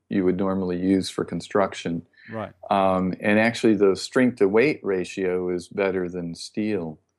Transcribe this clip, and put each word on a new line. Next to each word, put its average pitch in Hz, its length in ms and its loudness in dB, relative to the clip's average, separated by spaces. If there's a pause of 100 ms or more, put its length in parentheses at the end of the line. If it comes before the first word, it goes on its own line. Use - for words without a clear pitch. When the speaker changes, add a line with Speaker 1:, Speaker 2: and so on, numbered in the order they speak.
Speaker 1:
you 101 160 0
would 90 140 2
normally 95 420 -2
use 95 300 2
for - 160 -4
construction. 90 800 -2 (280)
Speaker 2:
Right. 110 220 -8 (160)
Speaker 1:
Um, 95 500 2
and 104 200 2
actually 113 340 2
the 98 220 4
strength 123 420 0
to 101 100 4
weight 120 360 2
ratio 90 680 -2
is 90 180 -4
better 95 400 -2
than 85 280 -8
steel. 95 640 -6 (200)